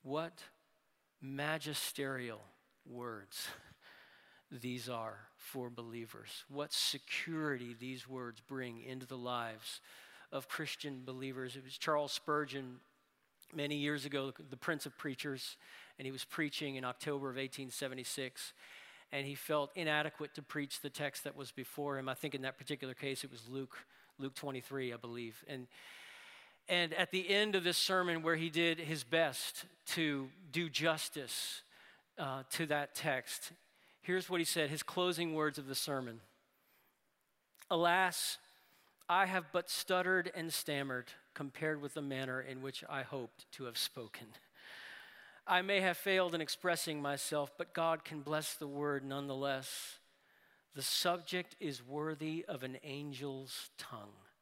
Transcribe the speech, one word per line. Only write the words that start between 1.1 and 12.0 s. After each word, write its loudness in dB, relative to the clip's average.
magisterial -2
words -8
these -6
are -6
for -6
believers. -10
What -4
security 0
these -8
words -8
bring -4
into -8
the -8
lives -2
of -4
Christian -4
believers. -4
It -10
was -10
Charles 4